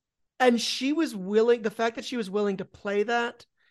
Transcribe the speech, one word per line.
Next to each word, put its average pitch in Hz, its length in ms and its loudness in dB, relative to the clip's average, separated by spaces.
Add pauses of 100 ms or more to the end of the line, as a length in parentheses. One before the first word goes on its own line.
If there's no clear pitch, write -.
(400)
And 240 200 6
she 262 320 -2
was 302 240 -2
willing, 214 460 2
the 214 80 -2
fact 226 260 -4
that 233 80 -10
she 254 120 -8
was 202 140 -4
willing 202 280 -2
to 190 60 -8
play 202 380 -4
that 233 420 -4 (260)